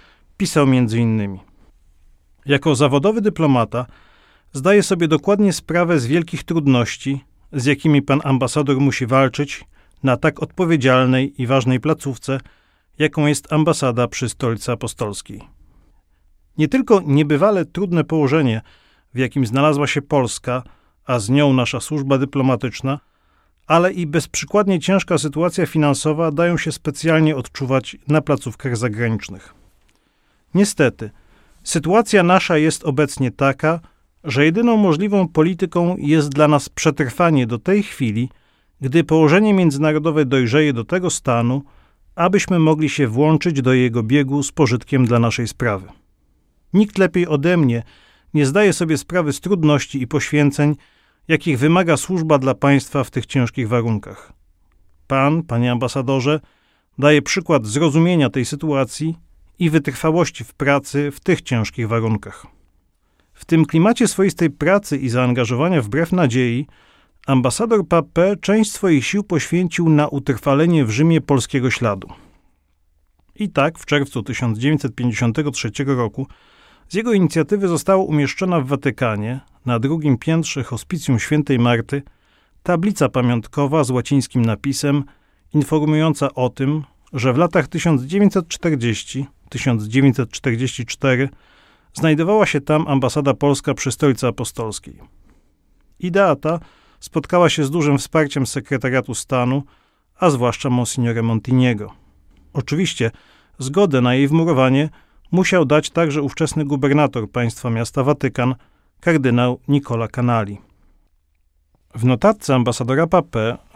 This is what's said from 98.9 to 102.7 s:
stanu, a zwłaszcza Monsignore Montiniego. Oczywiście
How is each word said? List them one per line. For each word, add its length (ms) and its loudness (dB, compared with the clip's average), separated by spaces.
stanu, 480 -2
a 100 2
zwłaszcza 400 -2
Monsignore 520 -2
Montiniego. 720 0
Oczywiście 580 -4